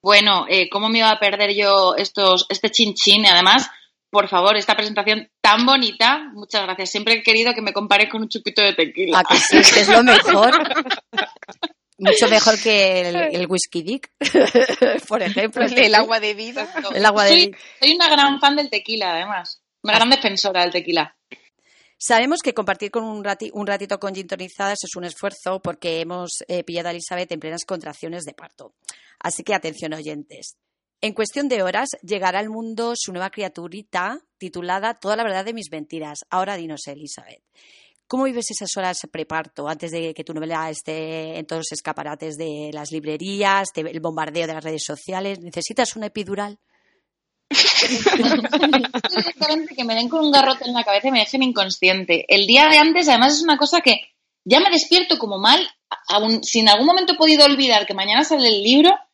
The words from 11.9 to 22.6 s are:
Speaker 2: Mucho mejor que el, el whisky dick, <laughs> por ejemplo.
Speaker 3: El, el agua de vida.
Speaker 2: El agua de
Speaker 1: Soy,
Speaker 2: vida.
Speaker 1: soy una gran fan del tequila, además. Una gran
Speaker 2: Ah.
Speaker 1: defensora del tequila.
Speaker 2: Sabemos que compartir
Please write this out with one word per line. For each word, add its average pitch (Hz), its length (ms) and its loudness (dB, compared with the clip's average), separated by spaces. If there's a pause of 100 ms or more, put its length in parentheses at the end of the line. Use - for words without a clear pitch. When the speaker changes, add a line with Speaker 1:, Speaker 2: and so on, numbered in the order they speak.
Speaker 2:
Mucho 214 320 4
mejor 220 300 4
que 196 500 2
el, 175 60 -4
el 180 320 -2
whisky 175 360 -4
dick, 220 360 -8
<laughs> - 880 2
por 214 140 -2
ejemplo. 202 440 -2
Speaker 3:
El, 240 120 0
el 214 180 6
agua 220 240 2
de 208 140 -2
vida. 226 340 -8 (280)
Speaker 2:
El 196 100 2
agua 208 200 4
de 202 40 6
Speaker 1:
Soy, 349 180 6
Speaker 2:
vida. 202 100 -12 (220)
Speaker 1:
soy 302 160 2
una 349 140 2
gran 285 300 4
fan 285 160 4
del 294 160 -4
tequila, 208 420 -4
además. 180 480 -8 (220)
Una 208 100 0
gran 226 180 4
Speaker 2:
Ah. 269 40 6
Speaker 1:
defensora 196 460 -2
del 175 100 0
tequila. 170 440 -4 (840)
Speaker 2:
Sabemos 254 420 0
que - 140 -2
compartir 196 340 -4